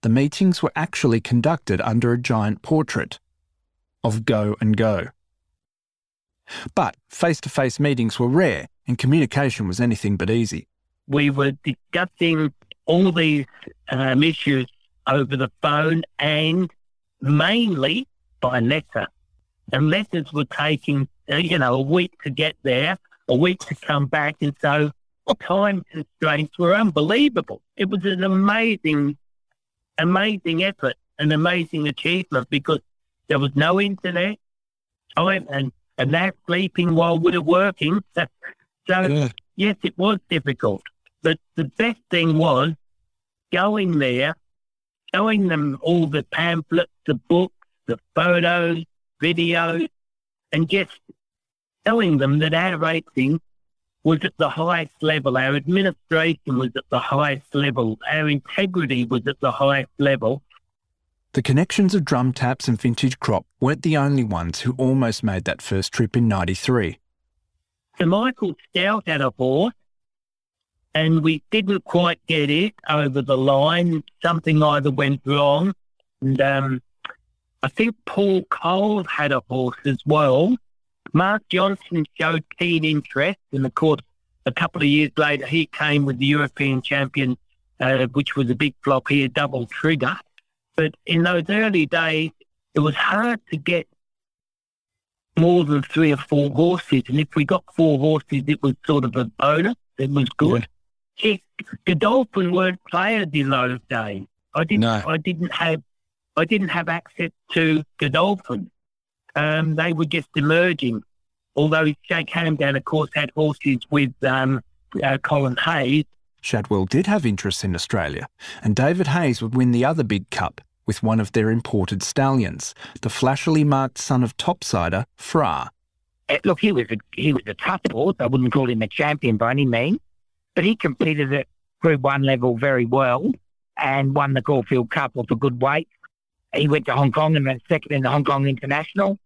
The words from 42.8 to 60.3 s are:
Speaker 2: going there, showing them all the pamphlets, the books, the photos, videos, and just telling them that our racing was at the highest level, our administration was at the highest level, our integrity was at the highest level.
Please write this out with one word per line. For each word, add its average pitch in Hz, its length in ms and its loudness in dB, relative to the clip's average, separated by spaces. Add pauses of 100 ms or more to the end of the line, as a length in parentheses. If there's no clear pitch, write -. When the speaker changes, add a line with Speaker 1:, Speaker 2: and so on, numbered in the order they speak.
Speaker 2:
going 185 460 0
there, 131 360 0 (800)
showing 202 320 2
them 147 340 -2
all 170 260 2
the 143 160 -2
pamphlets, 165 680 -2 (140)
the 151 80 0
books, 175 420 0 (300)
the 117 120 -4 (160)
photos, 170 720 0 (380)
videos, 170 640 0 (640)
and 160 160 0
just - 320 -4 (840)
telling 202 320 2
them 139 220 2
that 156 140 0
our 175 240 0
racing 160 640 -2 (640)
was 156 200 4
at - 120 -4
the 151 140 0
highest 165 520 -4
level, 143 360 0
our 135 180 0
administration 160 1040 0
was 127 180 -2
at 131 140 -6
the 123 100 0
highest 143 560 -2
level, 123 420 0 (140)
our 151 160 0
integrity 147 800 -2
was 120 220 -2
at 139 120 -6
the 131 120 0
highest 139 460 0
level. 135 440 0 (880)